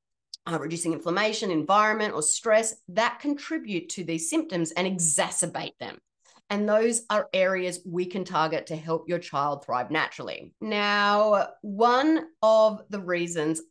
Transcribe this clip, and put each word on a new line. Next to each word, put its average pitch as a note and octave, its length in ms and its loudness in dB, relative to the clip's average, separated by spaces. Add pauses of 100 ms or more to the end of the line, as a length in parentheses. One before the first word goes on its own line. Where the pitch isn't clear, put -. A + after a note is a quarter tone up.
(500)
uh, E3 80 -2
reducing E3 360 -4
inflammation, G3+ 580 -2
environment, G#3+ 640 2
or - 80 -4
stress, A3 540 2 (120)
that A3+ 320 0
contribute C#4+ 680 -4
to F3+ 160 -8
these D#3+ 240 -4
symptoms F#3+ 420 -2
and F3+ 160 0
exacerbate E3+ 920 -2
them. - 160 -10 (520)
And G#3 200 0
those A3+ 400 4
are G#3+ 240 0
areas F#3 520 0
we F3+ 200 -2
can F#3 180 -6
target D#3+ 440 0
to D#3+ 100 -8
help D#3+ 320 -4
your F3 100 -2
child C#3+ 460 -4
thrive B2 260 -2
naturally. C#3+ 680 -4
Now, G#3 880 2 (100)
one B3 640 2 (160)
of A3 480 6
the G3+ 120 -6
reasons E3+ 580 -2 (120)